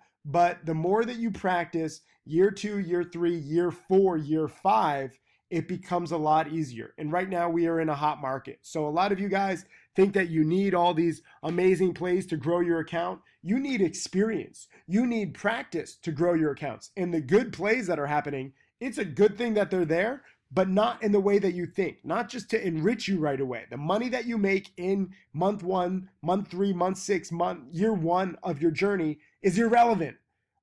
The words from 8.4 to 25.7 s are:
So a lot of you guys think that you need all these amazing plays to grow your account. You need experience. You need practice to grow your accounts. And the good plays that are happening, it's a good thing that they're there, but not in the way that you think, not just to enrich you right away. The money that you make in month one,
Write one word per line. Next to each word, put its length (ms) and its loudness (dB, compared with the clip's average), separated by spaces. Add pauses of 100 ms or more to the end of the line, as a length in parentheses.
So 260 -6
a 20 -4
lot 220 2
of 80 0
you 80 -2
guys 380 -2 (300)
think 180 6
that 160 0
you 140 2
need 300 2
all 200 4
these 280 0 (220)
amazing 500 2
plays 340 0
to 100 -4
grow 240 0
your 180 2
account. 420 -4 (220)
You 160 0
need 220 -2
experience. 880 -2 (200)
You 180 2
need 300 -2
practice 640 -4
to 140 -6
grow 220 2
your 180 2
accounts. 460 -10
And 160 -2
the 80 0
good 320 2
plays 340 -2
that 120 0
are 80 -2
happening, 460 -4 (260)
it's 180 -6
a 80 -4
good 320 2
thing 160 -2
that 160 0
they're 160 0
there, 380 0 (280)
but 180 2
not 340 0
in 80 2
the 80 4
way 180 4
that 160 0
you 140 -4
think, 360 -4
not 260 -4
just 220 -12
to 140 0
enrich 420 0
you 120 0
right 200 0
away. 300 -6
The 80 -10
money 320 -2
that 160 -4
you 120 -2
make 400 0
in 360 -2 (200)
month 280 0
one, 480 -2 (140)